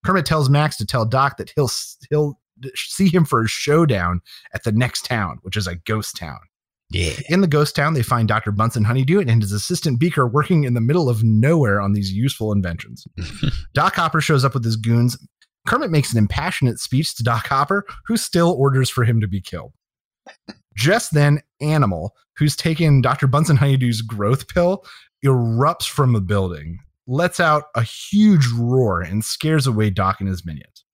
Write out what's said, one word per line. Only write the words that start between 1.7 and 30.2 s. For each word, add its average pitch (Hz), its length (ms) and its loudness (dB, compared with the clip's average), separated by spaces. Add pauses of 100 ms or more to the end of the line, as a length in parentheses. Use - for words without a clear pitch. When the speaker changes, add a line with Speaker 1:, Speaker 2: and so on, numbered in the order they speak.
Speaker 1:
he'll 147 280 -2 (360)
see - 340 0
him 160 160 4
for 120 160 0
a 113 60 0
showdown 107 760 0 (320)
at - 100 -8
the 113 80 -2
next 117 340 0
town, 95 360 -4
which 95 160 -8
is 101 80 -4
a 87 120 -8
ghost 107 380 -6
town. 73 220 -12 (540)
Speaker 2:
Yeah. 87 180 -2 (180)
Speaker 1:
In 180 140 2
the 190 60 2
ghost 147 280 0
town, 151 200 0
they 123 80 0
find 117 240 0
Doctor 107 240 -2
Bunsen 110 320 0
Honeydew 131 380 2
and 113 200 2
his 98 100 -2
assistant 123 480 -2
Beaker 147 280 0
working 147 360 2
in 123 120 0
the 120 40 0
middle 139 300 2
of 113 140 0
nowhere 110 580 4
on 101 120 0
these 98 200 -2
useful 110 380 -2
inventions. 85 560 -4 (320)
<laughs> - 340 -4
Doc 165 220 0
Hopper 160 260 0
shows 139 240 2
up 131 80 0
with 123 100 -4
his 113 120 -2
goons. 117 420 2 (500)
Kermit 254 220 -2
makes 151 220 0
an 120 80 2
impassionate 135 600 0
speech - 360 -4
to 117 80 -8
Doc 117 240 0
Hopper, 156 360 0 (220)
who 233 100 -2
still 170 360 0
orders 131 400 2
for 120 140 0
him 113 160 2
to 107 60 -2
be 92 140 -6
killed. - 320 -14 (1040)
Just 165 380 0
then, 147 260 4 (200)
Animal, 117 520 -2 (240)
who's 147 180 0
taken 156 460 2
Doctor 131 260 0
Bunsen 143 300 2
Honeydew's 127 460 2
growth 110 440 -2
pill, 180 380 0 (400)
erupts 123 600 2
from 127 260 2
the 107 80 2
building, 87 580 -4 (280)
lets 160 320 -2
out 151 260 2 (100)
a 117 80 0
huge 196 640 4 (100)
roar, 117 440 2
and 95 220 -4
scares 151 440 0
away 107 220 2
Doc 95 300 -2
and 98 100 -4